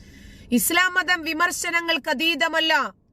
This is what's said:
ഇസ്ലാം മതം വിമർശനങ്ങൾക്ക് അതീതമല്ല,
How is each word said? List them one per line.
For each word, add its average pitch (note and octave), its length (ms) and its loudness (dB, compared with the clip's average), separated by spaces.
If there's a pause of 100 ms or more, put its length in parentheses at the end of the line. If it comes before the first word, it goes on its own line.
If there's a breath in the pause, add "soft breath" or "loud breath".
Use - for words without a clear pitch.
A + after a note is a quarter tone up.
(520 loud breath)
ഇസ്ലാം F4+ 420 2
മതം F4+ 280 0
വിമർശനങ്ങൾക്ക് E4 880 -2
അതീതമല്ല, D#4+ 840 0 (180)